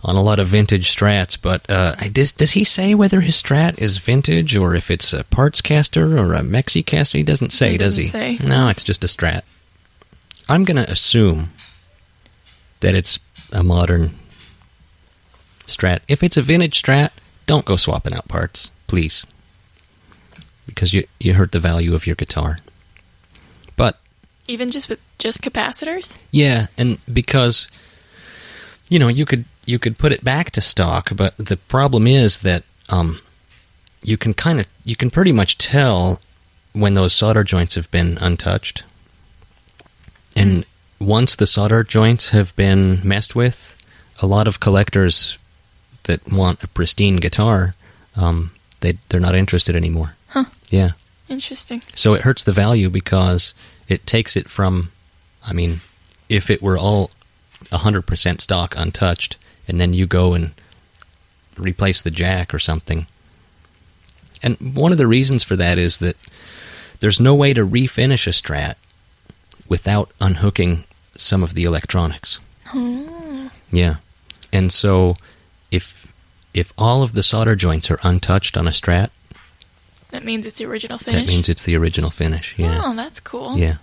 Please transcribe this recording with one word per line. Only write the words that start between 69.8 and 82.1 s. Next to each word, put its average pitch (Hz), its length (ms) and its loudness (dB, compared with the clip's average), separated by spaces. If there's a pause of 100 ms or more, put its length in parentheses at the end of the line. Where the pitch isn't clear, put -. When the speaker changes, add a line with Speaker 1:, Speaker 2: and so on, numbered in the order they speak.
Speaker 1:
unhooking 90 640 0 (320)
some - 280 -2
of 87 100 -4
the 87 100 -4
electronics. 82 760 -4 (260)
Speaker 2:
Hmm. 269 840 -10 (240)
Speaker 1:
Yeah. 85 260 0 (540)
And 92 220 0
so 92 420 2 (540)
if, - 380 -8 (460)
if - 240 -4
all 120 260 2
of 113 100 -4
the 107 100 -2
solder 110 320 2
joints 85 360 0
are 82 120 0
untouched 92 540 0
on 85 100 0
a 82 40 0
Strat, 87 380 0 (1000)
Speaker 2:
That - 160 -12
means 220 200 -6
it's 214 120 -14
the 220 80 -10
original 220 320 -10
Speaker 1:
that - 80 -18
Speaker 2:
finish? - 220 -2
Speaker 1:
means 87 200 0
it's 85 160 -2
the 85 140 0
original 80 320 -2
finish, 80 480 -6